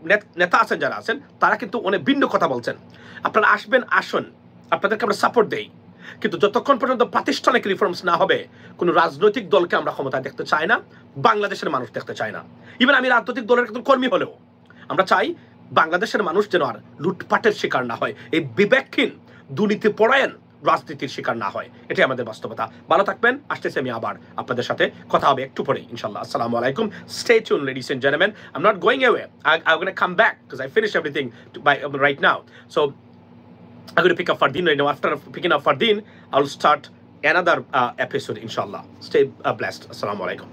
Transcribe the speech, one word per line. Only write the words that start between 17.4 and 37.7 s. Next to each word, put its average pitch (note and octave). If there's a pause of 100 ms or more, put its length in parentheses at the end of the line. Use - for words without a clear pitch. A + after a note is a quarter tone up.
শিকার -
না A#2
হয়, A#2 (180)
এই D#3
বিবেকহীন G3+ (420)
দুর্নীতিপরায়ণ G#3 (340)
রাজনীতির D3+
শিকার -
না G2+
হয়, A2 (200)
এটাই F3
আমাদের B2+
বাস্তবতা। A2+ (180)
ভালো F3
থাকবেন, A#3 (100)
আসতেছি -
আমি B2+
আবার A2 (220)
আপনাদের B2
সাথে C#3+ (180)
কথা E3
হবে C3
একটু -
পরেই B2
ইনশাআল্লাহ। G#2+
আসসালামু A#2+
আলাইকুম, C#3 (340)
stay A3+
tuned E3
ladies C3
and C3+
gentlemen, D3+ (240)
I'm D#3
not G#3
going C4
away, - (220)
I, D#3 (100)
I'm D#3+
gonna F#3+
come F#3
back G#3+ (140)
'cause C3
I C3+
finish G#3
everything C#3+ (240)
to, A#2
by, C#3+
um, C3+
right C#3+
now। D#3+ (380)
So D3 (1040)
I'm -
gonna F3
pick F3
up D3
Fardeen D#3
right D3
now। C#3+
After D3+ (160)
picking E3
up C#3+
Fardeen, G#3 (320)
I'll C#3+
start D3+ (440)
another, E3
uh, B2